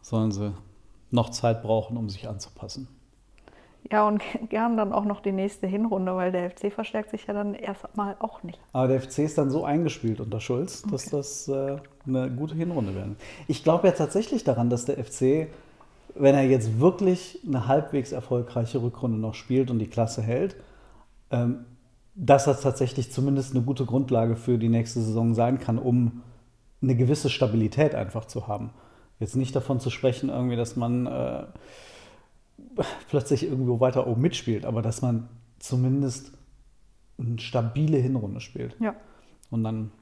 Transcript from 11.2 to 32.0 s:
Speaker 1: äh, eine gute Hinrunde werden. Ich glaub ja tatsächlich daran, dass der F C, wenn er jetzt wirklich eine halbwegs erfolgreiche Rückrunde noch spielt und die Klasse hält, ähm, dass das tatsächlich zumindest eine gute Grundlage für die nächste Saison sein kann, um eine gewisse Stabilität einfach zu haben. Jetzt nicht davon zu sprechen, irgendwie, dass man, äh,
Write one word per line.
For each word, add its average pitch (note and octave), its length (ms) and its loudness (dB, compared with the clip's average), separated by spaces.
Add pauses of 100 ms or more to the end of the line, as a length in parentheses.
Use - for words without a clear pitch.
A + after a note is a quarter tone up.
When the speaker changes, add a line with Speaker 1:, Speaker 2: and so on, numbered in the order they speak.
Speaker 1:
äh, C#3 280 -2 (300)
eine C3 240 0
gute D3+ 240 -4
Hinrunde D#3 400 -2
werden. G2+ 220 -6 (300)
Ich - 160 -4
glaub E3+ 200 4
ja F#3+ 80 8
tatsächlich G#3+ 520 0
daran, A#2+ 260 2
dass A#2+ 160 0
der C#3 140 -2
F A2+ 100 -6
C, D3+ 380 2 (680)
wenn C#3 200 8
er C#3 80 6
jetzt A#2 360 4
wirklich F3+ 680 2
eine B2+ 200 0
halbwegs C#3 440 0
erfolgreiche A#2+ 680 -2
Rückrunde A#2+ 360 -2
noch A2 160 -4
spielt B2+ 380 0
und A#2 80 2
die A2 80 -2
Klasse A#2 340 -2
hält, B2+ 340 0 (760)
ähm, A#2+ 340 0 (500)
dass C#3 300 6
das C#3 160 4
tatsächlich B2+ 500 0
zumindest C3+ 440 0
eine B2 80 4
gute C3 220 0
Grundlage A#2 500 2
für A#2 220 2
die A2+ 120 2
nächste A#2 320 2
Saison A2+ 320 2
sein A#2+ 260 2
kann, A2+ 200 0
um B2 420 2 (640)
eine B2+ 120 4
gewisse C3 340 2
Stabilität A#2 680 2
einfach A2 300 -6
zu - 220 -8
haben. A2 240 -6 (480)
Jetzt G#2+ 180 -6
nicht C3 180 -2
davon B2+ 240 -2
zu B2 100 -4
sprechen, C3 400 0
irgendwie, B2+ 280 -2
dass A2+ 180 -2
man, B2 320 0
äh, B1+ 360 -4 (1700)